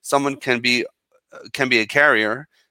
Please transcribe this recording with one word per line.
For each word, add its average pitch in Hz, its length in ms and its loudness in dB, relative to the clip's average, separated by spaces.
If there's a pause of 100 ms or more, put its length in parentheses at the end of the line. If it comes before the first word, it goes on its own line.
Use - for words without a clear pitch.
someone 143 340 0
can 123 220 -2
be, 120 260 0 (480)
uh, - 60 -20 (140)
can 131 160 -2
be 123 100 2
a 107 80 0
carrier 127 640 0 (220)